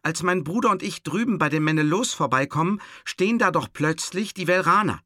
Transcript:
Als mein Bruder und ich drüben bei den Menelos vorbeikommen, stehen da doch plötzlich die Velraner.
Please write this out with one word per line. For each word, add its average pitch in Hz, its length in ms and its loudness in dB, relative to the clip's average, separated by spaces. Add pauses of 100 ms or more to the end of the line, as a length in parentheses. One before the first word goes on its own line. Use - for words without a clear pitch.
Als 160 200 -4
mein 180 200 2
Bruder 208 280 0
und 190 120 0
ich 185 200 -8
drüben 196 360 0
bei 156 100 2
den 156 140 2
Menelos 156 500 2
vorbeikommen, 151 680 0 (240)
stehen 220 340 0
da 208 120 2
doch 120 220 -2
plötzlich 160 600 -4
die 180 120 -6
Velraner. 175 600 2